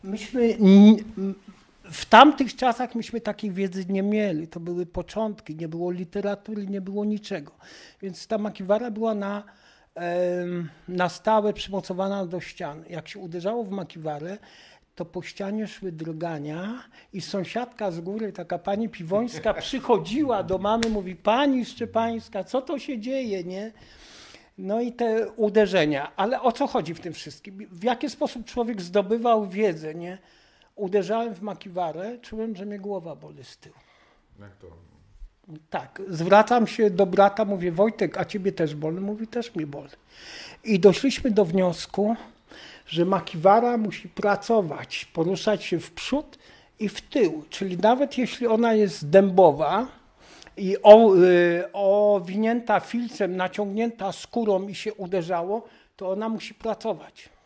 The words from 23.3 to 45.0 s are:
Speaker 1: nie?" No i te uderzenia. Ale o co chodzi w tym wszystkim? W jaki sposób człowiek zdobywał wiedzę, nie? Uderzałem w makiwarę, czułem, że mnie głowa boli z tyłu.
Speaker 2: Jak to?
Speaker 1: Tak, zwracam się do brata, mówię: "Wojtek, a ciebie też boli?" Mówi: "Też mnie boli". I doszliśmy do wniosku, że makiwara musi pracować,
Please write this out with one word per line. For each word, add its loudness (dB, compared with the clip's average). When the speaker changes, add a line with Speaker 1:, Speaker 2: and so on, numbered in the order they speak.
Speaker 1:
nie?" -10
No -4
i -4
te -2
uderzenia. 2
Ale 0
o 4
co -2
chodzi -4
w -12
tym -12
wszystkim? -18
W -14
jaki -2
sposób -6
człowiek -6
zdobywał 0
wiedzę, -2
nie? -12
Uderzałem -2
w -18
makiwarę, -8
czułem, -10
że -12
mnie -12
głowa -10
boli -20
z -20
tyłu. -20
Speaker 2:
Jak -20
to? -20
Speaker 1:
Tak, -10
zwracam 4
się 0
do 4
brata, 4
mówię: -4
"Wojtek, 0
a -4
ciebie -4
też -4
boli?" -6
Mówi: -8
"Też -8
mnie -6
boli". -14
I 2
doszliśmy 4
do 4
wniosku, -2
że 0
makiwara 2
musi -6
pracować, -2